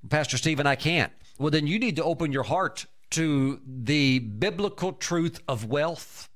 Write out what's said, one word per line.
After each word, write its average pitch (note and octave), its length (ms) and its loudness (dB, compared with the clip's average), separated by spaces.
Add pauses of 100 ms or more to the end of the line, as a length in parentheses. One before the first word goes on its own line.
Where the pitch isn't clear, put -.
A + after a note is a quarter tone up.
"Pastor C#3+ 300 0
Stephen, D3+ 280 0
I C#3 100 4
can't." D3+ 360 0 (260)
Well, D3 140 0
then D3+ 160 2
you G3 120 0
need A3 180 0
to - 80 -2
open D#3+ 260 0
your C3+ 120 0
heart E3+ 420 -2 (240)
to C#3+ 580 2
the C3 520 2
biblical E3+ 760 -2
truth E3+ 560 -2
of A2+ 160 -2
wealth D3 720 -4